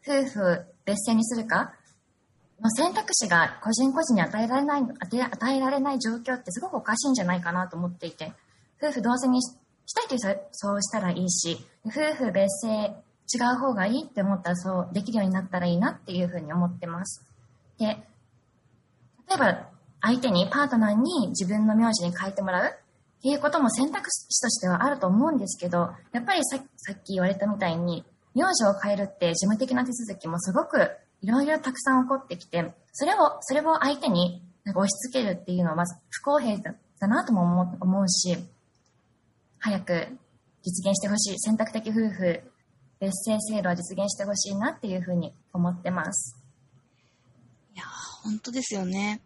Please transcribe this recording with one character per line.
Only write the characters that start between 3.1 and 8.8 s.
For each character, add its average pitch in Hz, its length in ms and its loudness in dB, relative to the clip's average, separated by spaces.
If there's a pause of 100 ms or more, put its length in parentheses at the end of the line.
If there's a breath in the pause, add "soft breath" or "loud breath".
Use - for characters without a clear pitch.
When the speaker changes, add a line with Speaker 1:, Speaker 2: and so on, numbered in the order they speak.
Speaker 1:
肢 220 140 0
が 170 360 4
個 214 80 0
人 254 220 2
個 320 100 0
人 254 100 2
に 190 80 6
与 214 220 0
え 233 40 0
ら 254 100 0
れ 285 60 2
な 285 140 0
い、 277 40 0
与 226 360 -4
え、 254 60 0
与 247 320 -2
え 262 40 2
ら 262 120 2
れ 277 80 2
な 277 140 0
い 262 60 -2
状 226 180 -2
況 247 180 -4
っ 247 80 -10
て 180 80 -10
す 233 100 -6
ご 370 80 -6
く 277 80 -4
お 214 40 -2
か 214 140 0
し 285 100 -2
い 269 60 4
ん - 40 6
じ 220 80 -2
ゃ - 20 0
な 180 100 2
い 175 60 -2
か 175 100 -4
な 180 160 -2
と 175 80 -14
思 175 140 -4
っ - 20 -6
て 175 140 -12
い 165 60 -8
て、 - 220 -12 (440 soft breath)
夫 294 140 -2